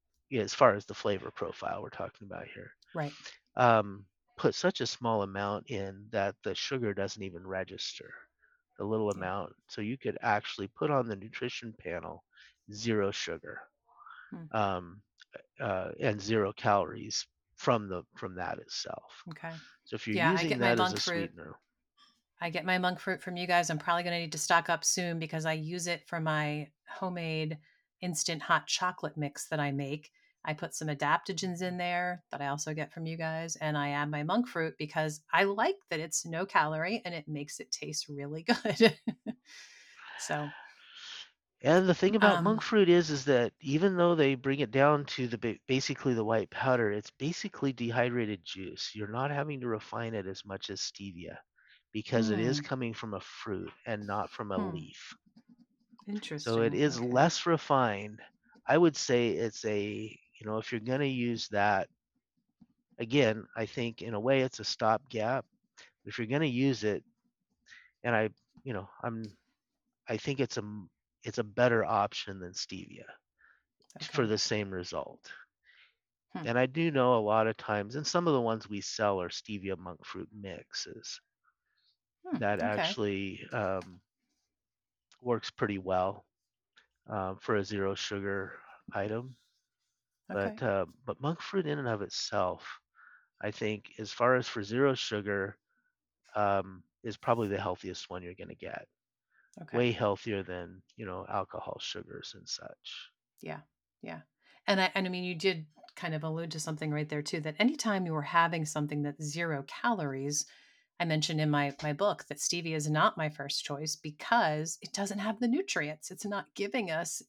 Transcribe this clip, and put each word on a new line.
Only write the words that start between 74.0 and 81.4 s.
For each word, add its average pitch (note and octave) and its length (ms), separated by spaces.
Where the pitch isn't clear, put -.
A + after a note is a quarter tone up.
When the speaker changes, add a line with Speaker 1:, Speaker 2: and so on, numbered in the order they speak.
Speaker 1:
for C3 140
Speaker 2:
Okay. - 20
Speaker 1:
the G#2+ 100
same G#2 340
result. F2+ 600
Speaker 2:
Hmm. F3 100
Speaker 1:
And A#2 160
I B2+ 60
do D#3+ 260
know B2+ 260
a A2 60
lotta A2 300
times, G#2 420
and D3+ 100
some F3 220
of D#3 60
the B2+ 80
ones A2+ 260
we G#2 140
sell G2+ 400
are F2 80
stevia F#2+ 480
monk F2 260
fruit F2 300
mixes - 880